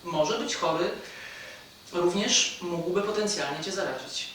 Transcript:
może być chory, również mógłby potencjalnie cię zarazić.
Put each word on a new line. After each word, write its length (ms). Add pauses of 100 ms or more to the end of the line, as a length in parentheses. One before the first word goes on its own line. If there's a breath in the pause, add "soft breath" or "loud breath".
może 360
być 160
chory, 340 (1040 loud breath)
również 680
mógłby 400
potencjalnie 640
cię 80
zarazić. 640